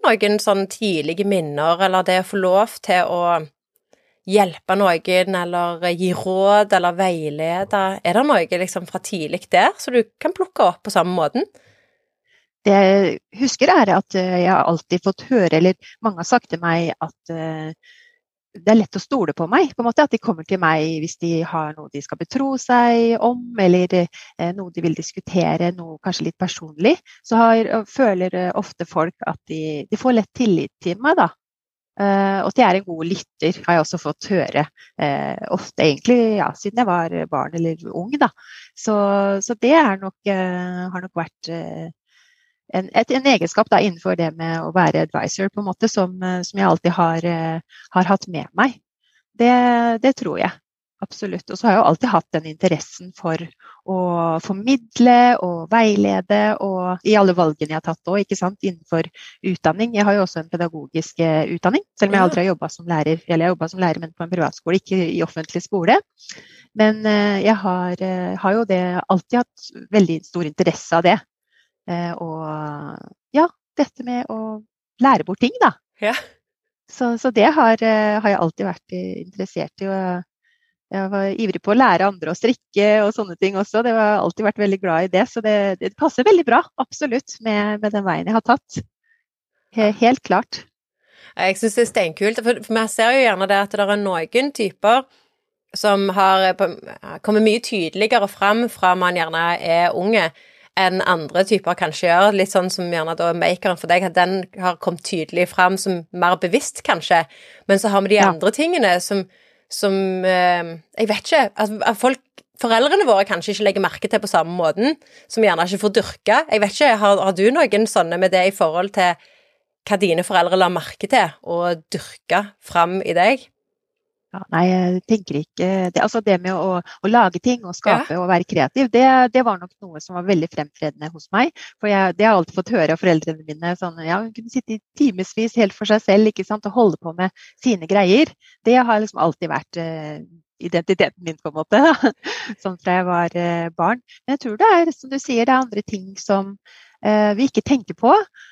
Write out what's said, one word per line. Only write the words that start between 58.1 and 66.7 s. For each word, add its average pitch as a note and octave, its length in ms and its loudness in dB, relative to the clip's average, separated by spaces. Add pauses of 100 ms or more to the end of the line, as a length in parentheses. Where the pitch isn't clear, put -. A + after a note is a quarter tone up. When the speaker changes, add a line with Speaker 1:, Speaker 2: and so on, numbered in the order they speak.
Speaker 2:
ikke G3 140 -6
sant, F#3+ 260 -4
innenfor E3+ 420 -4 (380)
utdanning. F#3+ 500 -2
Jeg G#3 140 0
har G3+ 80 4
jo G3 80 2
også E3+ 160 -6
en D#3+ 100 -10
pedagogisk, D#3+ 680 -6
eh, D#3+ 240 0 (100)
utdanning, A3 300 0 (100)
selv G3 160 0
om G3+ 40 0
jeg G3 40 4
Speaker 1:
Ja. F#3 80 4
Speaker 2:
aldri E3+ 160 0
har F#3 120 0
jobbet D#3+ 180 -8
som E3+ 140 -20
lærer, D#3+ 420 -2
eller E3 160 0
jeg F3+ 60 2
har F3+ 40 -2
jobbet E3 160 -6
som F#3 100 -10
lærer, E3+ 200 -2
men E3 120 -14
på E3+ 120 -12
en E3+ 60 -12
privatskole, E3+ 500 -2
ikke F#3+ 180 -4 (160)
i E3+ 80 -2
offentlig D#3+ 400 -8
skole. G#3 380 2 (760)